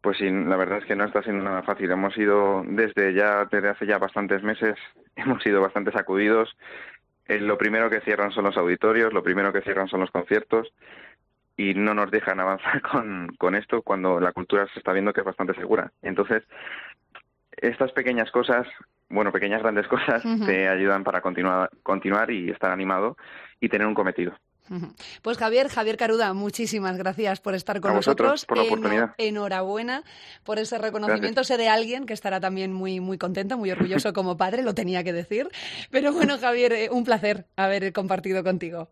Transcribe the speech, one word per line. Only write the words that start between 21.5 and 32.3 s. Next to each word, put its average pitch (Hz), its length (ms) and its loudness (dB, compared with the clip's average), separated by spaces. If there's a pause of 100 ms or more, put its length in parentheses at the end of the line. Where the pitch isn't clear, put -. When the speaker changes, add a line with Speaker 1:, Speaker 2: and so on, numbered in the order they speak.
Speaker 1:
continuar 98 480 0
y 87 200 -4
estar 92 200 -2
animado 95 460 0 (440)
y - 80 0
tener 107 200 2
un 107 60 0
cometido. 90 400 -2 (360)
Speaker 2:
Ujú. 175 220 -8 (300)
Pues 240 160 -6
Javier, 240 300 2
Javier 220 280 -2
Caruda, 226 360 2
muchísimas 202 640 -4
gracias 190 440 -2
por 196 140 -2
estar 190 260 -4
con 196 120 2
Speaker 1:
A - 20 4
vosotros, 202 360 4
Speaker 2:
nosotros. 294 160 0
Speaker 1:
por 117 120 2
la 110 60 6
Speaker 2:
Eno-, 113 80 2
Speaker 1:
oportunidad. 220 460 0
Speaker 2:
enhorabuena 208 840 -2 (420)
por 214 140 -2
ese 220 200 -4
reconocimiento. 214 640 0
Speaker 1:
Gracias. 262 60 0
Speaker 2:
Sé 262 160 2
de 226 60 4
alguien 226 380 2
que 220 80 -6
estará 190 260 -2